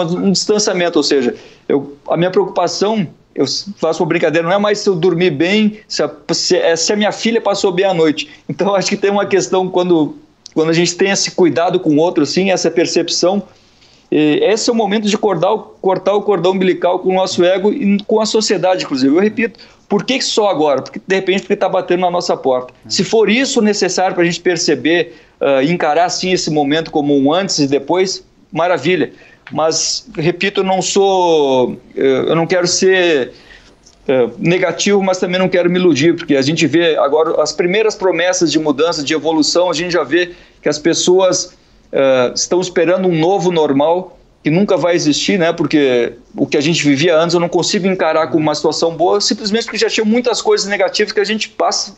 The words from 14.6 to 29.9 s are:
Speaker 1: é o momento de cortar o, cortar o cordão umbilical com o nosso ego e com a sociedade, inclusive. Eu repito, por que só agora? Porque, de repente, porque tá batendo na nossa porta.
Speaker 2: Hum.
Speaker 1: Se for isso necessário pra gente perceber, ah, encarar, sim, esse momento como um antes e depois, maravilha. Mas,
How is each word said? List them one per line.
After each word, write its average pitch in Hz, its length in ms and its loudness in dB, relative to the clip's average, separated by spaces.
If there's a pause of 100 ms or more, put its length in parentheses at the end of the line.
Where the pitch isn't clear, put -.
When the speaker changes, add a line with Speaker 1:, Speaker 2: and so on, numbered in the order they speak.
Speaker 1:
é 240 40 4
o 233 40 0
momento 208 320 0
de 202 80 0
cortar 190 360 0
o, 214 60 0 (220)
cortar 190 340 0
o 208 60 0
cordão 190 320 0
umbilical 185 460 0
com 185 100 -4
o 180 60 2
nosso 185 280 0
ego 185 300 2
e 202 240 0 (100)
com 220 140 2
a 220 60 0
sociedade, 185 580 0
inclusive. 139 320 0
Eu 190 60 2
repito, 220 360 -2 (300)
por 202 160 0
que 262 160 -2
só 208 300 0
agora? 147 320 0
Porque, - 240 -14
de 185 80 0
repente, 190 260 0
porque 196 160 -4
tá 190 140 0
batendo 180 300 0
na 180 100 2
nossa 175 260 -2
porta. 127 380 -2 (100)
Speaker 2:
Hum. 110 60 -14
Speaker 1:
Se 190 140 -2
for 214 260 2
isso 247 320 0
necessário 202 520 0
pra 175 100 0
gente 170 160 -2
perceber, 165 720 0 (260)
ah, 135 240 2
encarar, 170 460 0
sim, 185 220 -4
esse 175 180 -2
momento 151 400 0
como 143 280 0
um 139 140 2
antes 185 280 -2
e 139 60 0
depois, 170 560 -2 (300)
maravilha. 160 580 -2 (400)
Mas, 151 560 -4 (100)